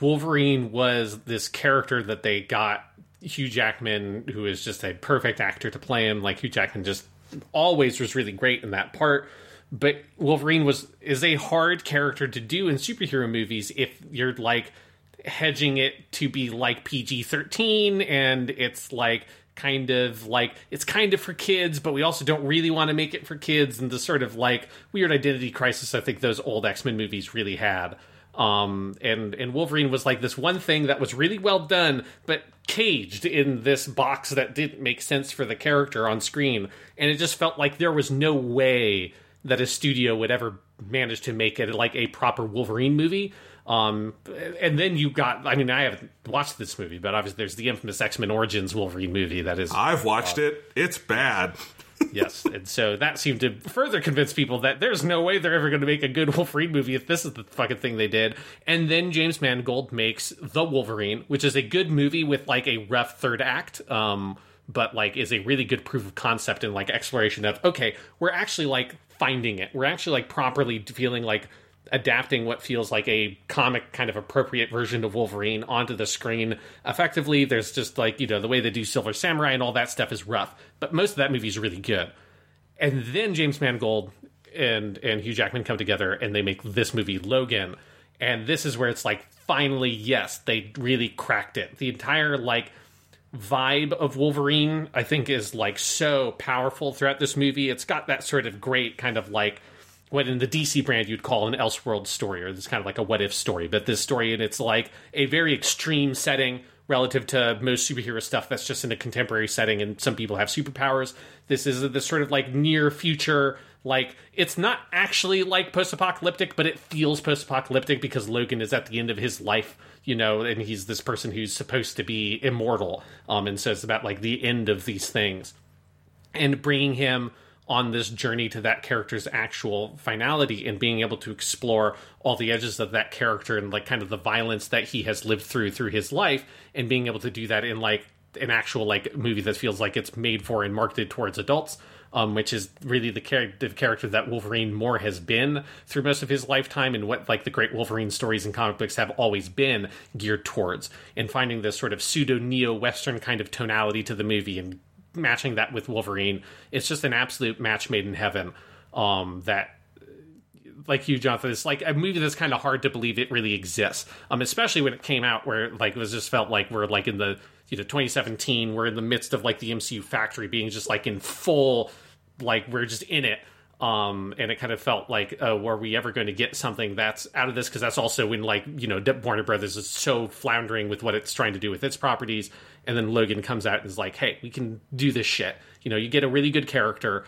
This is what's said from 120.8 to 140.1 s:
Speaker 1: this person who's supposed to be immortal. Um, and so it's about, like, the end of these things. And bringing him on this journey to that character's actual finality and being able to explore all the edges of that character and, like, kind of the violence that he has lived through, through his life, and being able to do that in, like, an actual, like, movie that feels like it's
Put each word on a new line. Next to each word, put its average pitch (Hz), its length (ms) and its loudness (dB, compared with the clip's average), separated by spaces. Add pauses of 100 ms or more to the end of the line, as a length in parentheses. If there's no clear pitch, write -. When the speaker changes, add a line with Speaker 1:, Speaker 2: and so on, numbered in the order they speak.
Speaker 1:
this 107 160 -6
person 117 300 -4
who's 104 240 -6
supposed - 420 -4
to - 60 -2
be 107 420 -4
immortal. 120 580 0 (280)
Um, 101 160 2
and 101 120 -4
so 123 120 -2
it's 101 120 -2
about, 110 220 -2
like, 101 160 -6
the 117 240 -2
end 120 240 0
of 98 160 0
these 104 240 -6
things. 98 460 -2 (800)
And 139 260 2
bringing 139 320 2
him 127 380 0 (380)
on 120 240 2
this 113 160 -2
journey 117 400 -2
to 113 120 -8
that 110 220 2
character's 113 500 -2
actual 107 640 -4
finality 120 680 0
and 101 140 -4
being 117 200 2
able 110 160 0
to - 140 -10
explore 110 640 2 (240)
all 127 140 2
the 113 160 0
edges 113 300 0
of 101 100 -2
that 107 220 0
character 113 440 0
and, 101 160 -4
like, 104 140 -2
kind 117 160 -2
of 95 60 -8
the 107 80 -4
violence 110 520 -2
that 113 160 2
he 113 200 -6
has 107 200 -2
lived 107 180 0
through, 107 280 -2
through 107 200 -4
his 101 220 -2
life, 147 320 2 (300)
and 123 140 -4
being 123 180 2
able 110 140 -4
to 120 100 -6
do 113 160 -8
that 107 180 2
in, 113 140 -4
like, 107 260 0 (360)
an 120 100 -2
actual, 113 340 0
like, 101 320 0
movie 110 260 0
that 104 140 0
feels 104 240 -2
like 101 160 -2
it's - 200 -4